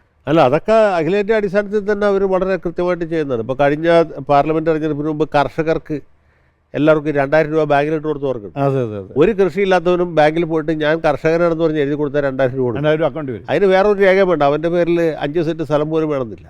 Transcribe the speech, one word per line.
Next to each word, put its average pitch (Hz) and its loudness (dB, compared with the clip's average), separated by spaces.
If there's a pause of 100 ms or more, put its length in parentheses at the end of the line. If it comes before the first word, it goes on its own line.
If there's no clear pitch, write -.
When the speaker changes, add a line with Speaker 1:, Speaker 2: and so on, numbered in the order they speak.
(300)
Speaker 1:
അല്ല, 165 4
അതൊക്കെ 170 2 (220)
അഖിലേന്ത്യാ 196 0
അടിസ്ഥാനത്തിൽ 202 -2
തന്നെ 208 0
അവര് 196 0
വളരെ 185 -2
കൃത്യമായിട്ട് 175 -4
ചെയ്യുന്നതാണ്. 139 -2
ഇപ്പൊ 127 -4
കഴിഞ്ഞ 160 4 (320)
പാർലമെന്റ് 156 2
തെരഞ്ഞെടുപ്പിന് 151 -2
മുമ്പ് 151 -2
കർഷകർക്ക് 156 -2 (800)
എല്ലാവർക്കും 151 2
രണ്ടായിരം 147 2
രൂപ 156 2
ബാങ്കിൽ 147 0
ഇട്ട് 151 -6
കൊടുത്ത് 143 -4
ഓർക്കണം. 107 -8 (120)
Speaker 2:
അതെ, 135 0
അതെ, 107 -6
അതെ. 95 -12 (100)
Speaker 1:
ഒരു 190 4
കൃഷിയില്ലാത്തവനും 180 0
ബാങ്കിൽ 156 4
പോയിട്ട് 160 -2 (120)
ഞാൻ 151 2 (120)
കർഷകനാണെന്ന് 165 0
പറഞ്ഞ് 156 0
എഴുതി 143 -2
കൊടുത്താൽ 143 -2
രണ്ടായിരം 131 -2
രൂപ 131 0
കൊടുക്കും. 120 -2
Speaker 2:
രണ്ടായിരം 151 2
രൂപ 160 2
അക്കൗണ്ട് 139 -8
വരും. 90 -12
Speaker 1:
അതിന് 165 2
വേറൊരു 196 4
രേഖയും 190 4
വേണ്ട, 151 0
അവൻ്റെ 156 0
പേരിൽ 170 2 (260)
അഞ്ച് 151 -2
സെന്റ് 165 -4
സ്ഥലം 151 0
പോലും 160 0
വേണമെന്നില്ല. 113 -6